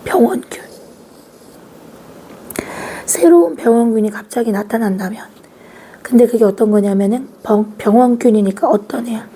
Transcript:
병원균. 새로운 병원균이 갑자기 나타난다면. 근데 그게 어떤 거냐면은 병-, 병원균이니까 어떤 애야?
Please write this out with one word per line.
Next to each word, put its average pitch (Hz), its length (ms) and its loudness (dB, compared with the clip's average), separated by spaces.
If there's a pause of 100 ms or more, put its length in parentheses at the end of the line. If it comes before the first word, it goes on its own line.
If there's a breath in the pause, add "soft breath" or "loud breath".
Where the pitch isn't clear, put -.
병원균. - 560 -2 (2500 loud breath)
새로운 339 500 4
병원균이 226 540 0
갑자기 226 420 -6
나타난다면. 208 760 -6 (760 loud breath)
근데 240 240 4
그게 233 180 2
어떤 208 260 2
거냐면은 202 580 0 (140)
병-, 214 340 -2
병원균이니까 226 920 2
어떤 240 380 -2
애야? 220 300 -10